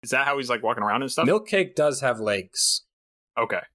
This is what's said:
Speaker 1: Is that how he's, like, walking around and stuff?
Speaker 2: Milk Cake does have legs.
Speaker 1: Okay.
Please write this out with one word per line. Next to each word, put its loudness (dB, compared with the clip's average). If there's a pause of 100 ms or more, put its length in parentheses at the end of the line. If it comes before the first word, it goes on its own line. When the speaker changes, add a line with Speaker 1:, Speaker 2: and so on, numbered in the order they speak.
Speaker 1:
Is -10
that 2
how 2
he's, -6
like, 0
walking 0
around 2
and -4
stuff? 0
Speaker 2:
Milk 2
Cake 0
does 2
have 0
legs. -2 (560)
Speaker 1:
Okay. -2 (140)